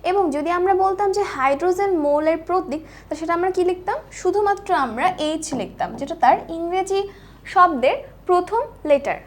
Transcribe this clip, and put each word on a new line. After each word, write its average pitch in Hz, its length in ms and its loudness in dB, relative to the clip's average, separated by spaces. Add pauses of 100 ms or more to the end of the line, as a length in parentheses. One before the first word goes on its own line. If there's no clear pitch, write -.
(100)
এবং 392 120 2 (140)
যদি 302 220 -2
আমরা 370 160 2 (100)
বলতাম 392 320 0
যে 403 60 0 (120)
হাইড্রোজেন 349 560 0 (140)
মৌলের 311 340 2 (100)
প্রতীক, 349 340 -2 (260)
তো - 100 -8
সেটা 330 200 -4
আমরা 370 180 0
কি 359 140 2
লিখতাম? 403 280 -4 (220)
শুধুমাত্র 403 480 0 (180)
আমরা 240 200 -2 (220)
এইচ 320 160 -4 (160)
লিখতাম, - 280 -6 (120)
যেটা 277 220 -6
তার 294 140 8 (200)
ইংরেজি 381 440 -2 (520)
শব্দের 330 440 4 (320)
প্রথম 359 340 2 (260)
লেটার। 277 380 2